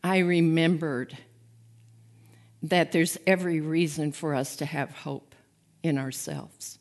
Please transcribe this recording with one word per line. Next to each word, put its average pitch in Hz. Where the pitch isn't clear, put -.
I 185
remembered 165
that 165
there's 170
every 180
reason 156
for 151
us 139
to 151
have 147
hope -
in 151
ourselves -